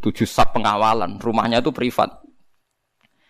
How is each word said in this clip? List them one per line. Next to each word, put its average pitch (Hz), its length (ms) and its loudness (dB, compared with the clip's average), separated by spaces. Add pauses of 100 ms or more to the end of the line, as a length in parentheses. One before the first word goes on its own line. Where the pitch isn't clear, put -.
tujuh 107 240 0
sab - 240 4
pengawalan. 107 640 0
Rumahnya 117 480 0
itu 156 80 0
privat. - 400 -4 (1160)